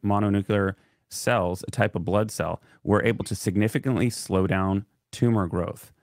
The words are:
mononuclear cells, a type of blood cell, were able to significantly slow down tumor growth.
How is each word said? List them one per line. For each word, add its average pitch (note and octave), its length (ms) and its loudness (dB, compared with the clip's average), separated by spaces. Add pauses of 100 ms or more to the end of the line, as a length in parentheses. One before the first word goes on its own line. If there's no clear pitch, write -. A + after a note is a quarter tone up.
mononuclear G2+ 680 2 (360)
cells, F#2 580 -2
a - 40 -10
type A2+ 240 0
of F2 80 -2
blood G#2 280 0
cell, D#2+ 320 -4 (200)
were G2+ 200 4
able G#2+ 220 2
to G2+ 100 -4
significantly G#2+ 720 0
slow F#2+ 380 -2
down F#2+ 380 0 (260)
tumor A2+ 360 2
growth. - 440 -6 (120)